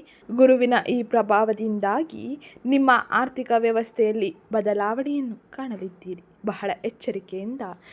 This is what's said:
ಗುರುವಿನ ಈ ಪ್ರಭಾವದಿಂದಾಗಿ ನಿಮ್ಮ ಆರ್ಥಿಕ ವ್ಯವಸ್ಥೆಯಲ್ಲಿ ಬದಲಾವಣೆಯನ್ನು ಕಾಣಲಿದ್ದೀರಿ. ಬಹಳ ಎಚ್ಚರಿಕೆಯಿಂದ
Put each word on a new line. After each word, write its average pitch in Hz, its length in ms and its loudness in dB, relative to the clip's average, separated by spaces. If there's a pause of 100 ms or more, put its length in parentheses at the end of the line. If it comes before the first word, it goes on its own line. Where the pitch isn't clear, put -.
(300)
ಗುರುವಿನ 247 440 6 (140)
ಈ 247 160 0
ಪ್ರಭಾವದಿಂದಾಗಿ 214 1200 0 (400)
ನಿಮ್ಮ 269 260 4 (220)
ಆರ್ಥಿಕ 254 460 -2
ವ್ಯವಸ್ಥೆಯಲ್ಲಿ 226 720 0 (200)
ಬದಲಾವಣೆಯನ್ನು 220 880 -2 (140)
ಕಾಣಲಿದ್ದೀರಿ. 190 720 -12 (220)
ಬಹಳ 202 260 -6 (120)
ಎಚ್ಚರಿಕೆಯಿಂದ 214 840 -8 (280)